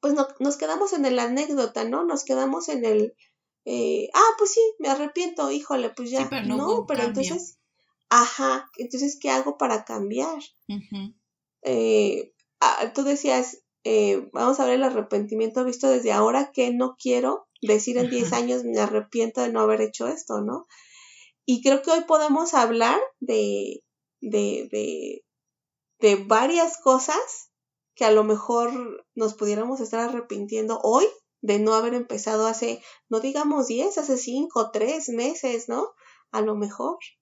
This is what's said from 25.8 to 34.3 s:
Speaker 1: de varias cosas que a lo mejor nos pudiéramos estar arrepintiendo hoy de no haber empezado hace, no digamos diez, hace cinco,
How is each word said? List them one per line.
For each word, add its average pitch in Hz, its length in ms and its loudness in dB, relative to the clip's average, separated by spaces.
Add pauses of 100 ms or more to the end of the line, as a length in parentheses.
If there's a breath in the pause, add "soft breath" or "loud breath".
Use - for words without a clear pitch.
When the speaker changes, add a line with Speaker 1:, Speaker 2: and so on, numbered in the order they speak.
Speaker 1:
de 202 180 6
varias 262 640 2
cosas 285 720 0 (440)
que 240 100 0
a 220 60 6
lo 214 120 8
mejor 233 840 -2 (100)
nos 214 200 -2
pudiéramos 214 460 -2
estar 226 200 -4
arrepintiendo 220 840 -4
hoy 262 220 6 (360)
de 202 180 2
no 214 160 4
haber 233 200 0
empezado 220 520 -2
hace, 233 340 -4 (280 loud breath)
no 220 120 0
digamos 285 460 0
diez, 285 300 -2
hace 294 200 0
cinco, 247 540 -2